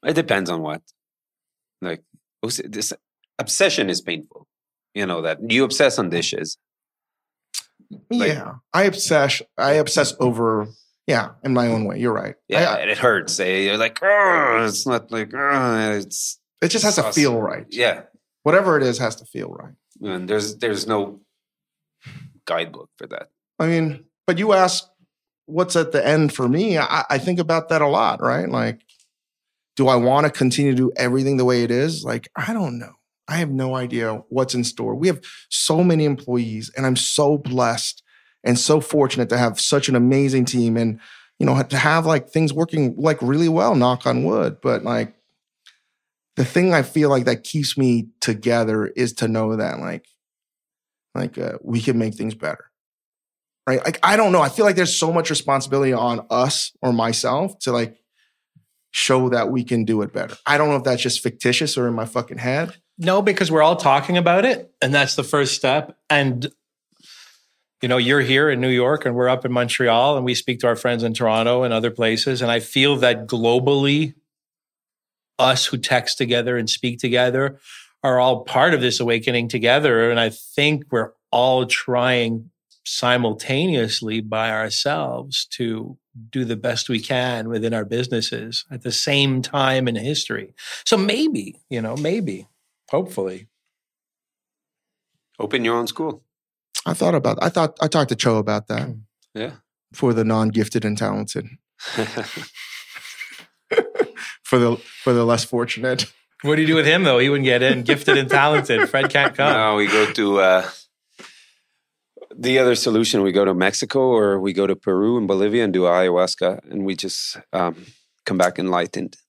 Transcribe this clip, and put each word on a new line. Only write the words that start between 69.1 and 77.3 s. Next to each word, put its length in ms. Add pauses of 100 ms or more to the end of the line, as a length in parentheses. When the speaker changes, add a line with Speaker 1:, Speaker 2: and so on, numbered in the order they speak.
Speaker 3:
we're 120
up 160
in 80
Montreal 640
and 80
we 120
speak 240
to 80
our 80
friends 260
in 100
Toronto 520
and 100
other 160
places. 500
And 120
I 80
feel 360
that 300
globally, 880 (1300)
us 260
who 100
text 400
together 400
and 140
speak 300
together 580 (460)